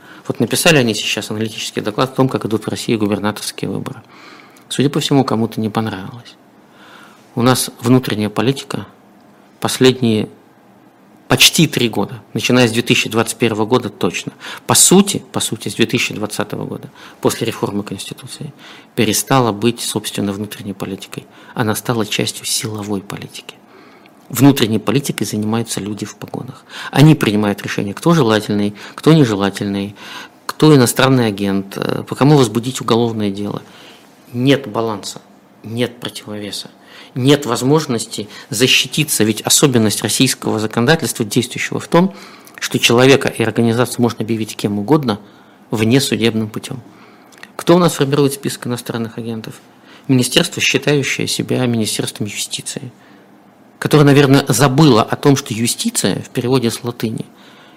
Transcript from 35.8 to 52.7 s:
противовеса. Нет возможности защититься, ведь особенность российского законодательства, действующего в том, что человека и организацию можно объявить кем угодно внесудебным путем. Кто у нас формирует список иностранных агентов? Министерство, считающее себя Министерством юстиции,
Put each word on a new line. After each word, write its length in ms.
противовеса. 680
Нет 280
возможности 840
защититься, 720
ведь 160
особенность 640
российского 580
законодательства, 640
действующего 560
в 80
том, 260
что 180
человека 500
и 140
организацию 600
можно 180
объявить 340
кем 240
угодно 400
внесудебным 760
путем. 320
Кто 180
у 40
нас 160
формирует 400
список 340
иностранных 500
агентов? 360
Министерство, 560
считающее 640
себя 400
Министерством 640
юстиции, 640